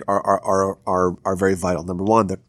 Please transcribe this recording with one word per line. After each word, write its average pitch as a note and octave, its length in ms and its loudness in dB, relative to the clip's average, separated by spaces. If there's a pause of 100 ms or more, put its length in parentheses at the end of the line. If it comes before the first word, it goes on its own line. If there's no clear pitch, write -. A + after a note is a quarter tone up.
are, G2 140 0
are, G2 200 0
are, F#2+ 440 0
are, F#2 400 0
are F#2+ 100 0
very F#2+ 200 2
vital. F2 280 -4
Number F2+ 200 -6
one, A2 240 4
the, F#2 220 -6